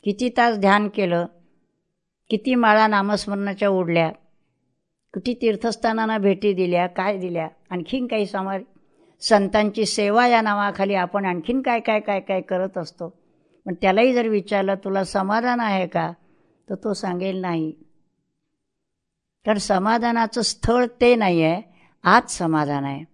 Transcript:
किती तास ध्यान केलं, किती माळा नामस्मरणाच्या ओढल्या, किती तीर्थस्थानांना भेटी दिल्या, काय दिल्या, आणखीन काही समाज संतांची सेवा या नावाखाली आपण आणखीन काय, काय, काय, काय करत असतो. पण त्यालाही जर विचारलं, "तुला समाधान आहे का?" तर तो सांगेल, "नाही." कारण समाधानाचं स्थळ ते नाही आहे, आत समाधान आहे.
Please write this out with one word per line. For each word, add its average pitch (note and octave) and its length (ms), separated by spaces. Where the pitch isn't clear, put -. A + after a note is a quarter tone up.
किती G#3 260
तास A#3 280
ध्यान G3+ 320
केलं, F3 360
किती A3 260
माळा A3 320
नामस्मरणाच्या G3+ 840
ओढल्या, E3+ 400
किती A#3+ 200
तीर्थस्थानांना A3 840
भेटी G3+ 360
दिल्या, F3 340
काय F#3+ 300
दिल्या, E3+ 300
आणखीन A#3 380
काही G#3+ 180
समाज G3 360
संतांची G#3 640
सेवा G#3+ 420
या A#3 140
नावाखाली G3+ 540
आपण G3 300
आणखीन F#3 360
काय, A#3+ 180
काय, A3 200
काय, G3+ 200
काय F#3+ 220
करत F#3+ 360
असतो. E3+ 360
पण F#3 80
त्यालाही G#3+ 400
जर A#3 140
विचारलं, G3 480
"तुला G3 280
समाधान A3 560
आहे G3 280
का?" E3+ 240
तर F#3+ 60
तो G#3 180
सांगेल, F#3 440
"नाही." E3+ 340
कारण G#3 120
समाधानाचं A3+ 840
स्थळ A#3+ 440
ते A#3+ 140
नाही F#3 260
आहे, E3 200
आत G#3 260
समाधान D3+ 540
आहे. C#3 200